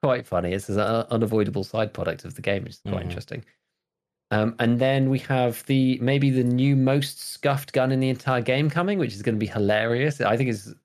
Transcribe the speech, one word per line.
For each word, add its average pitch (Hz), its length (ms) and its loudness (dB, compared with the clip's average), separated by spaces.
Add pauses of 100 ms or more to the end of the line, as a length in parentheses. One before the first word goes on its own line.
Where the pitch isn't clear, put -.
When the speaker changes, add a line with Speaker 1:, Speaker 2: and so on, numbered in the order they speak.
Speaker 1:
quite 127 260 0
funny. 90 260 0
It's 98 160 -6
an 101 100 0
unavoidable 107 840 0
side 110 300 -4
product 90 320 -4
of - 100 -14
the - 60 -16
game, 98 220 -2
which - 100 -12
is - 80 -20
quite 101 140 -6
Speaker 2:
Mm-hmm. 92 140 -6
Speaker 1:
interesting. - 360 -12 (840)
Um, 107 300 0
and 120 180 2
then 135 320 2
we 135 100 0
have 123 480 -2
the, 131 340 2
maybe 139 280 2
the 127 140 2
new 127 320 2
most 135 460 0
scuffed - 500 -4
gun 131 220 2
in 131 80 0
the 131 80 2
entire 127 320 0
game 135 280 0
coming, 180 300 -2
which 117 160 -2
is 98 60 -12
gonna 110 160 0
be 107 100 -2
hilarious. 113 720 0
I 107 160 2
think 127 140 0
it's 104 240 -6 (120)